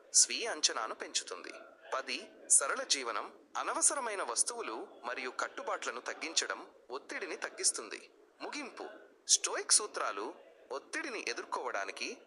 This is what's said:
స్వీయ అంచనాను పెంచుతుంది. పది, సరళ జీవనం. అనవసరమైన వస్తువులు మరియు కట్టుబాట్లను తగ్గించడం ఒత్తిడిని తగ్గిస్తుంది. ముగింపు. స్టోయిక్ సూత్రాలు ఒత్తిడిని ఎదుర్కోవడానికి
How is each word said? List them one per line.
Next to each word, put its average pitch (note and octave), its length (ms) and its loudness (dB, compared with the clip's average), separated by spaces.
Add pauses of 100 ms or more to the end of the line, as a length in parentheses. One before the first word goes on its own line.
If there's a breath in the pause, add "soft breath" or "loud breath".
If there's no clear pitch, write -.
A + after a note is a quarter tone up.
(140)
స్వీయ D3 340 8
అంచనాను D3+ 480 0
పెంచుతుంది. F2 560 -6 (420)
పది, C3 340 -4 (220)
సరళ G3 340 6
జీవనం. A#2 500 0 (240)
అనవసరమైన A#3 680 2
వస్తువులు C#3+ 640 -2 (160)
మరియు B2+ 260 -4
కట్టుబాట్లను B2 720 -4
తగ్గించడం C#3 680 -2 (220)
ఒత్తిడిని F3 460 -6
తగ్గిస్తుంది. - 760 -2 (320)
ముగింపు. A3 440 -8 (420)
స్టోయిక్ - 440 2
సూత్రాలు C#3 640 2 (360)
ఒత్తిడిని A#3 560 -6
ఎదుర్కోవడానికి A#2 1000 -4